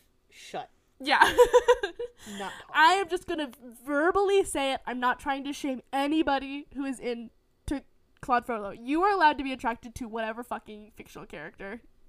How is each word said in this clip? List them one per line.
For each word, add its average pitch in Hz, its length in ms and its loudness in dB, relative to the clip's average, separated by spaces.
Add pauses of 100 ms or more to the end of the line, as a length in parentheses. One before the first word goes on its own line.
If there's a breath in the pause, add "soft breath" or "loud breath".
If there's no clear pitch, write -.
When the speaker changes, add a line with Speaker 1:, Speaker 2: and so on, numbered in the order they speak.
(300)
Speaker 1:
shut. - 400 -14 (320)
Speaker 2:
Yeah. 269 180 2
<laughs> - 160 6 (1040 loud breath)
Speaker 1:
Not 190 140 -8 (200)
Speaker 2:
I 311 140 8
Speaker 1:
talking. 370 140 6
Speaker 2:
am 320 80 -4
just 359 180 -4
gonna 302 220 -4 (360)
verbally 381 600 4
say 269 280 -2
it. - 140 -6
I'm 247 140 -4
not 247 180 0
trying 277 240 -4
to 277 100 -6
shame 262 280 -4 (100)
anybody 277 840 0
who 277 100 -6
is 269 160 -6
into 240 840 -8 (380)
Claude 240 240 0
Frollo. 208 260 -6
You 262 320 -2
are 415 80 4
allowed 320 280 4
to 285 40 -6
be 269 80 -4
attracted 247 440 -6
to 247 120 -8
whatever 220 360 -6
fucking 214 520 -12
fictional - 320 -18
character 196 540 -14 (280)